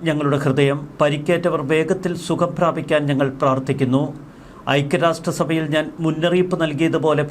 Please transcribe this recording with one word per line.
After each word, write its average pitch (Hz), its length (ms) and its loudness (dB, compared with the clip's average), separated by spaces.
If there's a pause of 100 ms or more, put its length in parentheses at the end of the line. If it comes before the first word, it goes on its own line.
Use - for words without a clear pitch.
ഞങ്ങളുടെ 147 340 0
ഹൃദയം. 143 520 0 (120)
പരിക്കേറ്റവർ 156 640 0
വേഗത്തിൽ 160 540 0
സുഖം 170 420 -2
പ്രാപിക്കാൻ 160 480 0
ഞങ്ങൾ 139 240 0 (120)
പ്രാർത്ഥിക്കുന്നു." 135 920 0 (380)
ഐക്യരാഷ്ട്രസഭയിൽ 160 1000 0
ഞാൻ 156 220 0 (100)
മുന്നറിയിപ്പ് 170 640 0
നൽകിയതുപോലെ 151 680 0